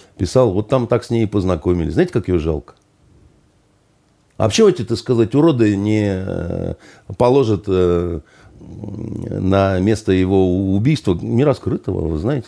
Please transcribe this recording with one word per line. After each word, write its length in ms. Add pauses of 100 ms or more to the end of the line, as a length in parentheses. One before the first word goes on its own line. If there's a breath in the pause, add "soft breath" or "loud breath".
(180 soft breath)
писал. 340
Вот 160
там 180
так 180
с 40
ней 140
и 40
познакомились. 680
Знаете, 180
как 160
её 100
жалко? 360 (1600)
А 120
почему 200
эти, 140
так 160
сказать, 360
уроды 420
не, 340
э, 640 (420 soft breath)
положат, 520
э, 520 (400 soft breath)
на 1200
место 320
его 640
убийства, 460
не 240
раскрытого, 640
вы 100
знаете, 300